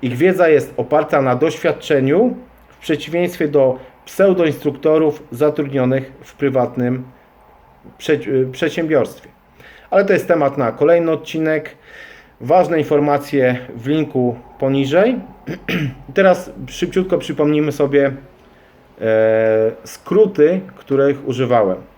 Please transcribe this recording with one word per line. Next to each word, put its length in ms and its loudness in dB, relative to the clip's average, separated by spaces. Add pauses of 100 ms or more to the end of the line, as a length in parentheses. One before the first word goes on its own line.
Ich 140 -4
wiedza 320 2
jest 280 2
oparta 460 0
na 140 0
doświadczeniu, 1000 0 (320)
w 100 -20
przeciwieństwie 680 -4
do 300 2 (260)
pseudoinstruktorów 1300 0
zatrudnionych 800 -2 (120)
w 100 -20
prywatnym 720 -2 (920)
prze-, 200 0 (340)
przedsiębiorstwie. 760 -2 (640)
Ale 140 4
to 80 0
jest 160 0
temat 300 2
na 140 0
kolejny 380 2
odcinek. 680 -4 (640)
Ważne 380 2
informacje 800 0 (180)
w 100 -12
linku 500 -2 (220)
poniżej. 580 2 (480)
<clears throat> 500 -6
Teraz 360 2 (180)
szybciutko 500 -2
przypomnijmy 540 0
sobie, 400 2 (880)
e, 720 2 (120)
skróty, 760 2 (160)
których 520 -2
używałem. 500 0 (200)